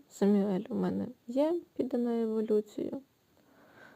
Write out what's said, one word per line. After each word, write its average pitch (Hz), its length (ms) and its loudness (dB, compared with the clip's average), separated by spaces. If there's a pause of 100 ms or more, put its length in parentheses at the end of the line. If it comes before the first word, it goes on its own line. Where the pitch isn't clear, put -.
Самюель 202 600 2
у 240 60 -4
мене 190 320 -2 (200)
є, 302 340 0 (140)
піде - 220 -2
на 240 240 0
еволюцію. 220 800 -2 (960)